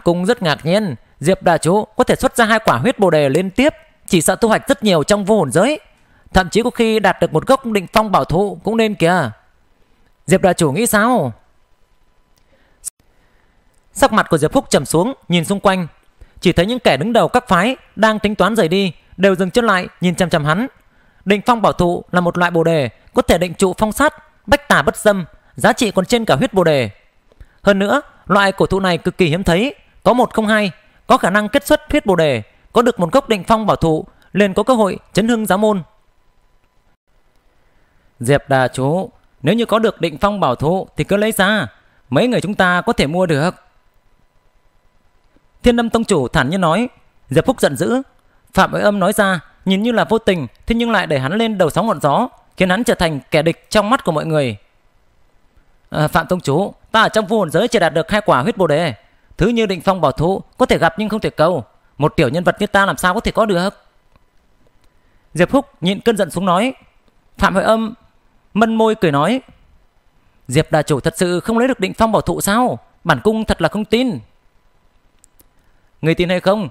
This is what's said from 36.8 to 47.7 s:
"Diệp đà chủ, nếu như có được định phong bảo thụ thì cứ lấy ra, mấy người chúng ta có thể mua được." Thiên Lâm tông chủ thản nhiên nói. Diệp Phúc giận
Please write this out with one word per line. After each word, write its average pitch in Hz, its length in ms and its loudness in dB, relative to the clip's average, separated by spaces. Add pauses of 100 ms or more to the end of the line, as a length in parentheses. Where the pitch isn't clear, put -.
"Diệp 135 280 0
đà 131 200 2
chủ, 151 420 -4 (320)
nếu 165 120 2
như 233 100 0
có 214 140 0
được 220 220 -2
định 156 180 -4
phong 202 220 -2
bảo 135 140 2
thụ 160 420 -2
thì 151 80 -2
cứ 196 120 0
lấy 214 160 0
ra, 196 340 0 (440)
mấy 170 180 2
người 202 120 0
chúng 190 140 -6
ta 180 260 0
có 233 120 -2
thể - 140 -2
mua 180 200 -2
được." 160 280 0 (2000)
Thiên 240 140 4
Lâm 233 140 -2
tông 226 140 0
chủ 147 240 0
thản 131 220 0
nhiên 190 100 -2
nói. 185 280 0 (420)
Diệp 135 160 2
Phúc - 140 -2
giận 156 160 0